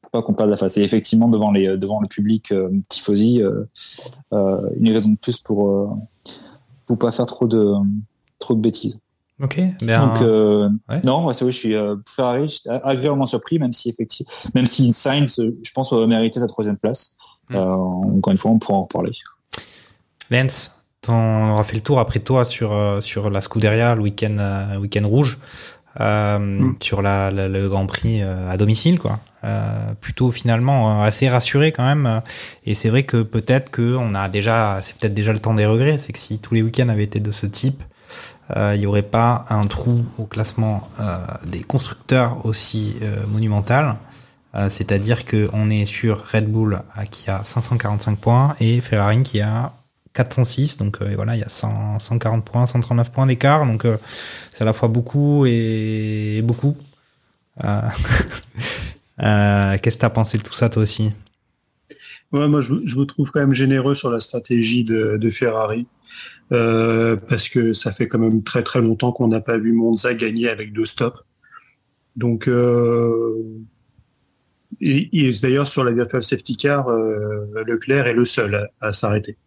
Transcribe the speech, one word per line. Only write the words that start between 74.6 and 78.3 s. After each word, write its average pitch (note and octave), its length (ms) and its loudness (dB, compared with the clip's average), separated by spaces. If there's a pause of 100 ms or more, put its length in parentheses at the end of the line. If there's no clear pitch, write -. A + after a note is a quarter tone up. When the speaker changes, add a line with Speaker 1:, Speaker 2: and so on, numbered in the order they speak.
Speaker 4:
et, D3 480 2
et B2 40 2 (100)
d'ailleurs, C3+ 260 2
sur C3+ 160 0
la A#2+ 80 2
Virtual A#2+ 300 0
Safety - 340 -4
Car, C#3+ 320 0
euh, G#2+ 800 -2
Leclerc B2 400 0
est A#2+ 80 0
le A#2+ 100 4
seul G#2 300 0 (260)